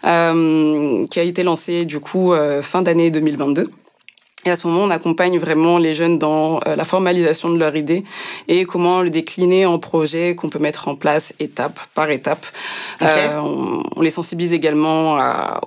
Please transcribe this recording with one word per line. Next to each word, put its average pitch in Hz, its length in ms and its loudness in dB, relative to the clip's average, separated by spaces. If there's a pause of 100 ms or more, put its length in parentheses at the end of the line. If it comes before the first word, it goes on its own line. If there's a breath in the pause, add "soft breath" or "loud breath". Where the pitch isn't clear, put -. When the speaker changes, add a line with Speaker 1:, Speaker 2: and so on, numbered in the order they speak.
Speaker 1:
Euh, 156 1000 2
qui - 120 -4
a 170 40 2
été 175 200 -2
lancé 170 400 -2
du 147 160 -6
coup, 180 320 0
euh, 147 300 2
fin 175 200 -2
d'année 170 300 4
deux 156 80 0
mille 151 160 0
vingt-deux. 139 340 0 (760)
Et 180 40 2
à 175 80 0
ce 170 100 -4
moment, 175 160 2
on 202 60 2
accompagne 170 500 0
vraiment 165 380 2
les 160 160 2
jeunes 165 260 0
dans, 156 480 0
euh, 151 80 0
la 156 80 -2
formalisation 175 640 0
de 170 100 0
leur 156 200 0
idée 165 260 0 (460 loud breath)
et 180 160 2
comment 180 360 0
le 180 80 2
décliner 180 560 2
en 170 140 2
projet 165 560 -2
qu'on 165 140 -6
peut 147 100 -8
mettre 151 300 -2
en 135 60 -6
place 151 440 0
étape 143 400 -6 (140)
par 151 160 -2
étape. 143 360 -4 (540 loud breath)
Speaker 2:
Ok. - 80 2
Speaker 1:
Euh, 151 300 2
on, 143 460 -4 (120)
on - 60 -2
les 165 80 4
sensibilise 170 420 -4
également 156 680 2
à, - 500 -2